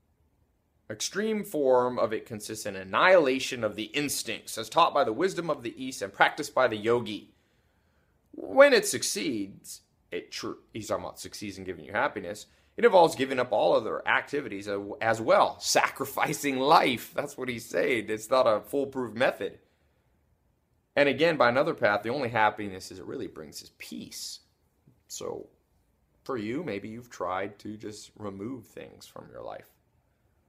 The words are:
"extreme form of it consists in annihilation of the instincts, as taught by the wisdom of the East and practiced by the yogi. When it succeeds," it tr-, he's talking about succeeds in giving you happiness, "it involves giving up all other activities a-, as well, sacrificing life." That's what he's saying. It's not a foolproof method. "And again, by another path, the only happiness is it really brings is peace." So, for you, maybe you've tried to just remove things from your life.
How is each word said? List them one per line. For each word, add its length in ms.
"extreme 560
form 540
of 140
it 140
consists 400
in 100
annihilation 880
of 100
the 120
instincts, 680
as 120
taught 260
by 80
the 100
wisdom 380
of 140
the 200
East 160
and 120
practiced 420
by 140
the 80
yogi. 580
When 400
it 140
succeeds," 960
it 180
tr-, 320
he's 160
talking 160
about 140
succeeds 400
in 60
giving 200
you 80
happiness, 540
"it 80
involves 320
giving 240
up 120
all 220
other 320
activities 600
a-, 320
as 200
well, 380
sacrificing 1000
life." 560
That's 220
what 120
he's 180
saying. 440
It's 200
not 160
a 140
foolproof 540
method. 440
"And 100
again, 280
by 140
another 240
path, 280
the 60
only 220
happiness 600
is 80
it 60
really 220
brings 360
is 160
peace." 640
So, 420
for 120
you, 280
maybe 240
you've 220
tried 500
to 160
just 400
remove 500
things 400
from 240
your 120
life. 260